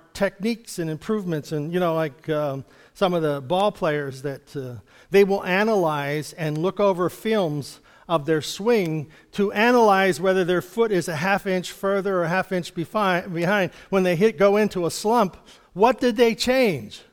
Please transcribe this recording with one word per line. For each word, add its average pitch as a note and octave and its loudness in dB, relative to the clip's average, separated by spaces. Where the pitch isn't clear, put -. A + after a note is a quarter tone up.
techniques G3 -4
and E3 -4
improvements, E3 -4
and, D#3 -4
you F3+ 0
know, E3 0
like, D#3+ -4
um, D3 -4
some F3+ 0
of E3+ 0
the D3 -2
ball F#3 0
players D3 -4
that, C#3 -10
uh, B2+ -10
they G3 6
will G3 0
analyze D#3+ 0
and D#3 -4
look F#3 -2
over F3+ 2
films E3+ -2
of D#3+ 0
their D#3 0
swing F3 -2
to G3+ 0
analyze G#3 4
whether F#3+ 2
their F3 0
foot A3+ -2
is F3 0
a E3 -6
half F#3+ 0
inch F#3 -4
further G3 -2
or E3+ 0
a E3 -2
half F#3 -2
inch F3+ -4
befi-, F#3 -2
behind. F3 0
When F#3+ 4
they F3+ 2
hit, A3 2
go G3+ 4
into G3+ 0
a D3+ -2
slump, G#3+ 0
what A#3+ 2
did B3 2
they A#3 4
change? A3 -2